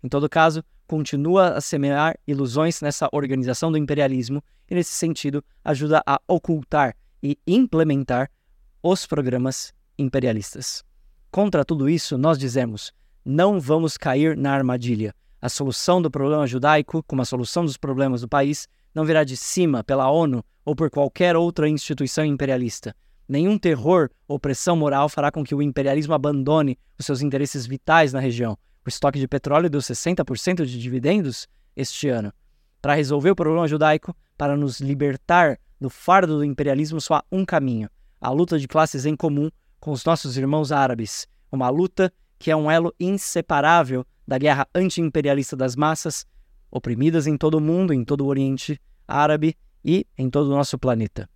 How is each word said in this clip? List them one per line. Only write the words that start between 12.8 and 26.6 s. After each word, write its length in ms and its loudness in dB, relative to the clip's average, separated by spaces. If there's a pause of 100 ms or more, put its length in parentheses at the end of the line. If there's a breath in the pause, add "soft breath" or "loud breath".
não 360 2
vamos 360 0
cair 400 0
na 160 -2
armadilha. 640 -2 (280)
A 60 -4
solução 540 0
do 80 0
problema 360 0
judaico, 600 2
como 160 -2
a 20 0
solução 400 -2
dos 140 -4
problemas 420 -2
do 80 -12
país, 400 0 (260)
não 100 -2
virá 200 4
de 120 -6
cima, 480 0
pela 260 2
onu 340 2 (200)
ou 100 -2
por 160 0
qualquer 440 2
outra 320 2
instituição 580 -2
imperialista. 680 -2 (320)
Nenhum 300 0
terror 540 2 (160)
ou 120 -6
pressão 380 0
moral 320 2
fará 220 0
com 140 -6
que 100 -4
o 80 0
imperialismo 500 0
abandone 680 0 (200)